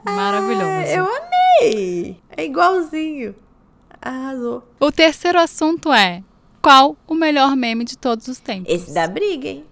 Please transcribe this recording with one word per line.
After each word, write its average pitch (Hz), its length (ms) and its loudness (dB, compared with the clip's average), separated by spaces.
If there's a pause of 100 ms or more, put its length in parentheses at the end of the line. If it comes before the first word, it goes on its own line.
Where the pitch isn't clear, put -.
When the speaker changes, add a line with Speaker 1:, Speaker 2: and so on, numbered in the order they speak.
Speaker 1:
maravilhoso. 381 600 -2
Speaker 2:
Ah, 381 220 -2
eu 370 180 0
amei! 494 1120 0 (180)
É 311 100 -6
igualzinho. 311 920 -2 (680)
Arrasou. 254 600 -8 (160)
Speaker 1:
O 294 120 2
terceiro 349 480 2
assunto 320 520 -2
é: 196 320 2 (380)
qual 277 340 8 (120)
o 320 80 -4
melhor 294 420 2
meme 233 260 -2
de - 140 -10
todos 233 300 -4
os 254 120 -12
tempos? 185 340 -8
Speaker 2:
Esse 170 200 -6
dá 165 140 2
briga, 294 420 -4
hein? 294 220 -14